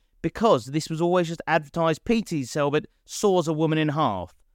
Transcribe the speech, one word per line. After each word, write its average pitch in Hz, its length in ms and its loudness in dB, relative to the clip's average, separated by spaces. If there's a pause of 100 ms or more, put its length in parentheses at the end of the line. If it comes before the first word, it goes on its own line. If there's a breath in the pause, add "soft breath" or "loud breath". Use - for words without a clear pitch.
(220)
because 165 460 2
this 147 240 -4
was 160 100 -4
always 175 260 2
just 160 200 -8
advertised, 160 580 0
P 226 160 2
T 160 220 -4
Selbit 143 420 -2 (200)
saws 180 420 2
a 165 60 0
woman 156 260 2
in 156 100 2
half, 120 460 -2 (180)